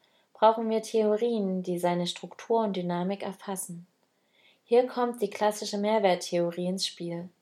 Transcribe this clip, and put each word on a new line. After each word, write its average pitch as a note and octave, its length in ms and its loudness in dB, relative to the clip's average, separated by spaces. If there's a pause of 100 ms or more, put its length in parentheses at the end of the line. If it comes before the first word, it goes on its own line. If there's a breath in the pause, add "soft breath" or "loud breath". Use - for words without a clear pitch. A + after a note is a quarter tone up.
(340 soft breath)
brauchen A3+ 360 4
wir A3 140 0
Theorien, G#3+ 800 0
die F3+ 160 -2
seine F3 280 0
Struktur - 540 -2
und G3+ 160 -2
Dynamik F3+ 460 -2
erfassen. F#3 640 -10 (760 soft breath)
Hier B3 240 4
kommt A#3+ 340 -2
die G3+ 80 0
klassische G#3 500 0
Mehrwerttheorie F3+ 880 2
ins F#3 180 -2
Spiel. E3+ 440 -8 (120)